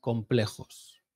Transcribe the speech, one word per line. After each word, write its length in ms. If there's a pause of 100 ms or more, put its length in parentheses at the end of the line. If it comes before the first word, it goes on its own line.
complejos. 1000 (140)